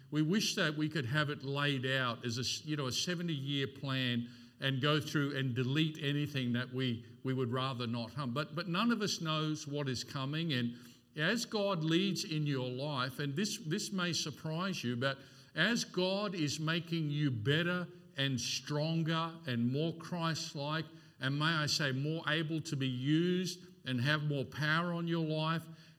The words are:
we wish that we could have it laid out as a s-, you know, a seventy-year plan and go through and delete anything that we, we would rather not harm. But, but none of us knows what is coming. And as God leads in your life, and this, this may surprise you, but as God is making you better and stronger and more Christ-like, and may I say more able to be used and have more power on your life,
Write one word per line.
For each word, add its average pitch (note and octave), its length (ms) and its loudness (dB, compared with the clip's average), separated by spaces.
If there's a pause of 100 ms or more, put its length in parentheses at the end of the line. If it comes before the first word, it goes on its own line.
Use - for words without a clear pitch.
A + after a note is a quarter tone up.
(100)
we D3+ 120 4
wish F#3 340 4
that D#3 200 4
we D3+ 120 2
could C#3+ 180 -2
have D3 240 2
it B2 140 -6
laid C#3 420 0
out B2 400 0
as A#2 120 -2
a - 20 -2
s-, - 240 -4
you D3+ 120 -2
know, C#3 100 -2
a B2 60 -2
seventy-year C#3+ 760 -2
plan B2+ 580 0 (340)
and C3+ 220 0
go D3 180 4
through C#3+ 360 0
and C3 180 0
delete C#3+ 480 2
anything C#3 520 0
that B2 200 -2
we, B2+ 300 0 (180)
we C3 100 0
would B2+ 200 0
rather C3 340 -2
not A2+ 260 -2
harm. C3+ 220 -4
But, D3+ 220 -4
but E3+ 100 -4
none F#3+ 240 2
of A#3 100 2
us - 200 0
knows D#3 480 0
what C#3+ 200 0
is A#2+ 140 -2
coming. D3 520 -2
And A#2+ 200 0 (420)
as F3+ 280 2
God G3 400 0
leads E3+ 400 4
in D#3 220 0
your B2+ 220 2
life, C3+ 520 -2
and C#3+ 160 -2
this, G3+ 220 0
this F#3+ 340 -2
may F3 200 0
surprise D#3+ 720 -2
you, A#2+ 140 0
but C3+ 200 2 (400)
as G3 280 2
God F#3+ 500 0
is D3+ 260 0
making D#3+ 500 0
you D3 200 2
better D#3+ 560 2 (300)
and C3+ 220 0
stronger D#3+ 920 0 (160)
and A#2+ 260 2
more D#3+ 220 0
Christ-like, D#3+ 920 -2 (360)
and C3+ 180 0
may D3+ 80 2
I D#3+ 200 2
say C#3 260 2
more D3+ 360 -2
able D#3+ 320 0
to D3+ 160 -4
be C3 100 0
used E3 760 2 (260)
and B2+ 140 0
have D3 240 4
more C#3+ 200 0
power D#3 480 0
on E3+ 160 -2
your E3 160 2
life, D#3 380 0 (360)